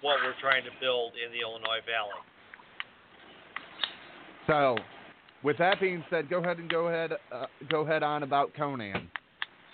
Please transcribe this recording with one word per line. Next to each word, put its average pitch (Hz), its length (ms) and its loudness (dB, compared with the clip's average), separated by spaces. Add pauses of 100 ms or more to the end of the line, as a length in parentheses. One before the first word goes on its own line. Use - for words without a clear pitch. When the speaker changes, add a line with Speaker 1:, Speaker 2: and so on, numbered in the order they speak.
Speaker 1:
what 143 220 4
we're 127 180 -2
trying 131 220 4
to 120 160 -10
build 123 340 0 (100)
in 117 80 -8
the 120 100 -6
Illinois 113 440 -2
Valley. 107 360 -4 (2250)
Speaker 2:
So, 139 300 6 (680)
with 143 140 4
that 185 220 6
being 180 300 0
said, 160 200 -2
go 175 100 2
ahead 170 180 0
and 165 120 -10
go 170 180 2
ahead, 165 240 0 (200)
uh, 123 140 -6 (240)
go 156 120 4
ahead 156 220 2
on 147 200 0
about 139 320 2
Conan. 107 540 -4 (640)